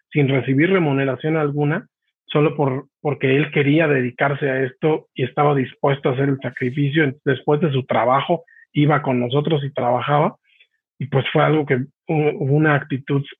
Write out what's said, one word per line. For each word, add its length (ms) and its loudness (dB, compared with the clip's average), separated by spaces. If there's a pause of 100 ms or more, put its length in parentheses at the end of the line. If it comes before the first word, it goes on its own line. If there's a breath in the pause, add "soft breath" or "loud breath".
(120 loud breath)
sin 160 2
recibir 420 0
remuneración 680 0
alguna, 500 -2 (400)
solo 280 0
por, 320 -2 (140)
porque 360 0
él 140 0
quería 380 2
dedicarse 600 -2
a 140 -2
esto 520 -2
y 100 -4
estaba 320 0
dispuesto 520 -2
a 40 2
hacer 160 0
el 120 0
sacrificio. 720 -2 (120)
Después 360 0
de 120 0
su 120 0
trabajo, 600 0 (280 soft breath)
iba 300 2
con 160 0
nosotros 460 -2
y 80 -8
trabajaba. 640 0 (640 soft breath)
Y, 60 -6
pues, 260 0
fue 100 4
algo 240 2
que 120 0 (280)
hu-, 320 0
hubo 160 0
una 220 4
actitud 480 -4 (160)